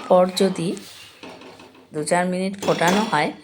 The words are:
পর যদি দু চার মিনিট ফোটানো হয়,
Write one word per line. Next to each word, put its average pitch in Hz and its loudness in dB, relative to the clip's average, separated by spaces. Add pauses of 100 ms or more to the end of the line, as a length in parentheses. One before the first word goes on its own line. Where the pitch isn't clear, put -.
পর 180 6 (180)
যদি 190 0 (1200)
দু 151 -6
চার 180 0
মিনিট 190 -4 (100)
ফোটানো 180 2 (100)
হয়, 156 0 (140)